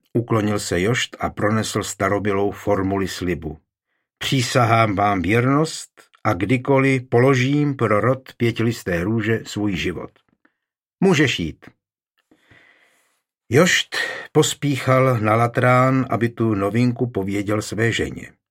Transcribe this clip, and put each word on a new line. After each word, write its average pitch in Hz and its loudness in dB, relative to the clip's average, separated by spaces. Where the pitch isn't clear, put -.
uklonil 107 0
se 90 -2
Jošt 120 -2
a 85 -4
pronesl 107 -2
starobylou 101 -2
formuli 98 -2
slibu. 80 -6
"Přísahám 113 2
vám 101 0
věrnost 127 -2
a 107 0
kdykoliv 131 0
položím 135 2
pro 104 0
rod 131 -2
pětilisté 113 -2
růže 110 -2
svůj 104 -4
život. 82 -8
Můžeš 147 2
jít." 80 -8
Jošt 165 2
pospíchal 131 2
na 107 2
latrán, 127 2
aby 117 0
tu 113 0
novinku 120 0
pověděl 101 -2
své 110 0
ženě. 67 -6